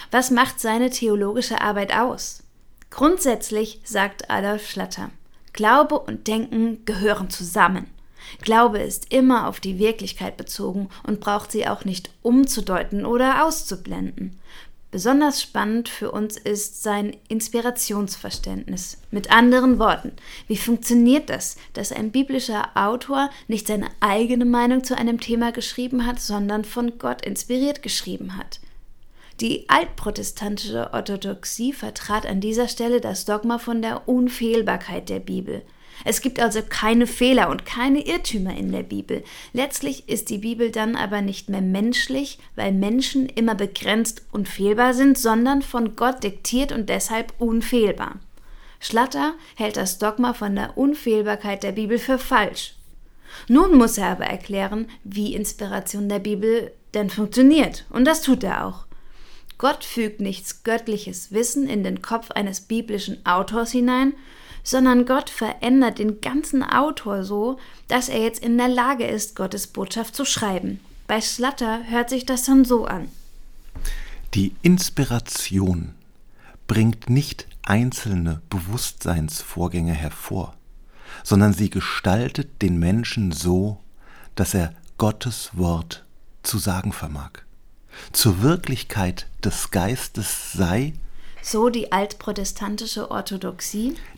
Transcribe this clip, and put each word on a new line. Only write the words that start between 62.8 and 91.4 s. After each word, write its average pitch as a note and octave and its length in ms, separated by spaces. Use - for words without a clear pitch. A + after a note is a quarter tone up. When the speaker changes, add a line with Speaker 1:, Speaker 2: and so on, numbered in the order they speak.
Speaker 1:
Autors G3 460
hinein, B3+ 400
sondern B3+ 440
Gott C4 240
verändert A#3+ 680
den G#3 220
ganzen C4+ 420
Autor A3+ 640
so, G#3 340
dass B3 220
er A#3+ 140
jetzt A3 180
in A#3 180
der A#3+ 100
Lage B3 380
ist, - 280
Gottes F#3+ 320
Botschaft - 480
zu F#3 120
schreiben. G3 520
Bei G#3+ 160
Schlatter A#3 640
hört A#3+ 220
sich B3+ 160
das B3+ 180
dann C4+ 200
so A#3+ 200
an. - 240
Speaker 2:
Die G2 280
Inspiration A#2 1300
bringt A2 420
nicht C3+ 400
einzelne G2 880
Bewusstseinsvorgänge E2+ 1400
hervor, D2+ 600
sondern G2+ 300
sie F#2+ 160
gestaltet - 920
den F2+ 180
Menschen G2 540
so, F#2 480
dass - 200
er E2+ 200
Gottes - 560
Wort E2+ 500
zu - 160
sagen F#2 340
vermag. D2 380
Zur F#2+ 300
Wirklichkeit B2 840
des - 280
Geistes - 840
sei, G2+ 400